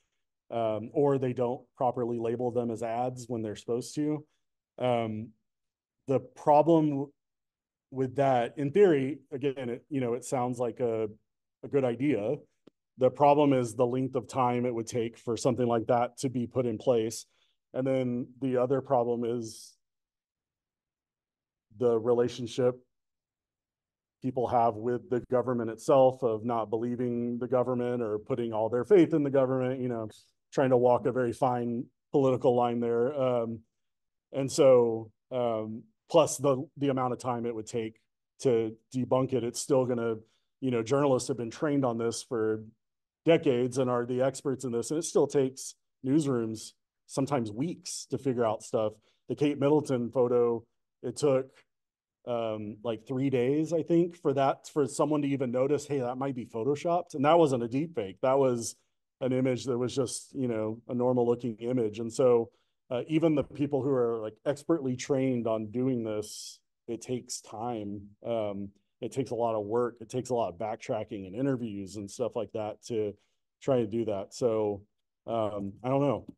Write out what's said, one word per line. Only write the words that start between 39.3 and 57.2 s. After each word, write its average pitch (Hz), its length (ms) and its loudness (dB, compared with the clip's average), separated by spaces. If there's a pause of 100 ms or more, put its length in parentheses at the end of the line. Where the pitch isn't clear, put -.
it, 117 100 0
it's 117 160 -6
still 131 280 2
gonna, 117 300 -2 (440)
you 131 80 -2
know, 117 140 0
journalists 135 460 2
have 131 80 -4
been 117 120 -6
trained 143 340 -2
on 117 140 0
this 117 240 -2
for 110 420 -2 (600)
decades 135 520 2
and 131 120 0
are 120 160 0
the 123 160 -2
experts 131 440 -2
in 127 80 -4
this, 117 180 -2
and 156 80 -2
it 170 40 -4
still 160 220 2
takes 135 500 0 (300)
newsrooms 127 640 0 (360)
sometimes 127 460 -2
weeks - 580 -8
to 127 60 -2
figure 120 280 0
out 110 160 0
stuff. 110 300 0 (380)
The 127 60 -6
Kate 143 220 0
Middleton 139 540 2
photo, 120 540 2 (360)
it 123 140 -8
took, 135 340 2 (800)
um, 110 560 -4
like, 113 240 -6
three 135 220 -2
days, 135 420 0
I 165 100 0
think, 170 360 2
for 143 160 0
that, 139 340 0
for 147 200 0
someone 151 340 0
to 143 80 0
even 131 220 -2
notice, 135 360 0
"Hey, 147 120 -2
that 123 180 -4
might 135 180 -4
be 117 100 -8
photoshopped." 143 680 -2
And 139 80 -2